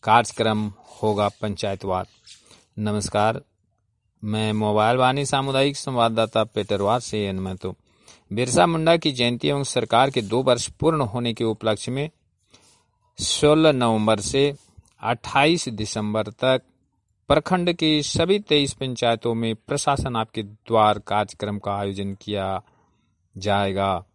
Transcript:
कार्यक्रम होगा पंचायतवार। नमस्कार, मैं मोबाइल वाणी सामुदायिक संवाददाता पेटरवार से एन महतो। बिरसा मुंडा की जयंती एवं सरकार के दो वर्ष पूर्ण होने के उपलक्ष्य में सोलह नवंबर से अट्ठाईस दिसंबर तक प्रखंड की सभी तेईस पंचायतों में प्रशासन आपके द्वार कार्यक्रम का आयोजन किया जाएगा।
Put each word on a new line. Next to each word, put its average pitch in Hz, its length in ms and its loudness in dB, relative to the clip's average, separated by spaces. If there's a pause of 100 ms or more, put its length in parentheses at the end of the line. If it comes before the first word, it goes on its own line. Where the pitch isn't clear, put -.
कार्यक्रम 107 680 2 (320)
होगा 104 260 2 (120)
पंचायतवार। 98 680 -4 (720)
नमस्कार, 107 640 -2 (840)
मैं 107 300 -2
मोबाइल 107 440 2
वाणी 131 280 2
सामुदायिक 139 520 0
संवाददाता 117 640 0
पेटरवार 104 560 -2
से 110 200 -6
एन 98 200 -4
महतो। 92 360 -8 (580)
बिरसा 127 340 2
मुंडा 165 300 2
की 160 140 -2
जयंती 123 360 -2
एवं 143 160 0
सरकार 123 460 2
के 127 120 -2
दो 110 220 -2
वर्ष 123 260 2
पूर्ण 156 320 0
होने 120 320 -2
के 117 100 -4
उपलक्ष्य 110 480 -2
में 143 180 -6 (1080)
सोलह 156 520 4
नवंबर 110 480 2
से 139 360 0 (480)
अट्ठाईस 139 680 0
दिसंबर 107 580 -4
तक 127 340 0 (680)
प्रखंड 175 460 2
की 156 300 0
सभी 185 360 0
तेईस 147 340 0
पंचायतों 120 600 -2
में 113 220 -2
प्रशासन 139 600 -4
आपके 110 280 -4
द्वार 107 560 2
कार्यक्रम 104 600 -4
का 101 160 -4
आयोजन 98 380 -4
किया 95 480 -4 (760)
जाएगा। 98 680 0 (120)